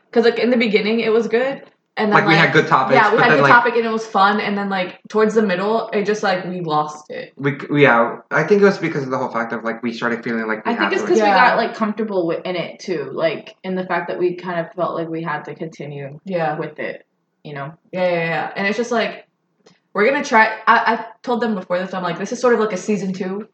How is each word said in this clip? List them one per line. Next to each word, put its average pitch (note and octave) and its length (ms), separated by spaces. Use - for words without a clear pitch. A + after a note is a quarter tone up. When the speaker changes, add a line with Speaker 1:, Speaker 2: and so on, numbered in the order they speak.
Speaker 1:
'Cause, A#3 140
like, A3+ 140
in A#3 120
the B3 80
beginning, G#3+ 420
it A3+ 100
was A3 160
good. C4 360
And G#3+ 140
then, G3+ 100
Speaker 2:
Like, - 60
we D#3+ 80
had E3 120
Speaker 1:
like, C#3 80
Speaker 2:
good - 140
topics, - 280
Speaker 1:
yeah, - 140
we A3+ 60
Speaker 2:
but - 80
Speaker 1:
had - 80
Speaker 2:
then, - 60
Speaker 1:
good - 60
Speaker 2:
like, C4+ 80
Speaker 1:
topic, A#3+ 240
and A3+ 100
it A3+ 60
was A3 140
fun. G#3 340
And G3+ 160
then, G3+ 140
like, F#3 280
towards G#3+ 260
the A3 80
middle, G#3 480
it G3+ 140
just, G#3 180
like, F#3+ 220
we F3+ 160
lost D3+ 500
it. - 260
Speaker 2:
we, C#3 200
yeah, B2 480
I D3+ 140
think G3+ 180
it - 20
was G3 140
because D3 260
of B2+ 60
the C3 80
whole B2+ 120
fact A#2 240
of, A2+ 100
like, A2+ 180
we A#2 100
started A#2 320
feeling A2+ 220
like A2 200
we A#3 60
Speaker 3:
I - 20
think A3 60
Speaker 2:
had - 120
Speaker 3:
it's G#3+ 100
Speaker 2:
to, G#3 60
Speaker 3:
'cause A3+ 100
Speaker 2:
like, G#3 100
Speaker 3:
we G3+ 60
Speaker 1:
Yeah. F#3 160
Speaker 3:
got, - 80
like, A#3 160
comfortable G#3 540
wi-, E3 160
in F3+ 120
it, - 240
too. D3 320
Like, C3+ 500
in F#3+ 120
the F#3 100
fact F3+ 240
that E3+ 100
we F3+ 180
kind F3 240
of E3 140
felt E3 200
like E3 140
we E3 140
had D3+ 240
to D3 80
continue C#3+ 680
Speaker 1:
Yeah. E3 340
Speaker 3:
with - 200
it, - 280
you D3+ 100
know? C#3+ 180
Speaker 1:
Yeah, F#3 160
yeah, E3+ 160
yeah. D#3+ 320
And G3 100
it's G#3 120
just, A#3 140
like, G3+ 340
we're G3+ 160
gonna C#4+ 140
try, A3 220
I, A3+ 280
I A#3 100
told A#3+ 200
them A3 120
before F3+ 240
this, F#3 160
I'm F3+ 80
like, E3+ 160
"This G3+ 140
is A#3+ 80
sort B3 140
of G#3+ 60
like G#3 120
a F3+ 60
season F#3+ 360
two G3 400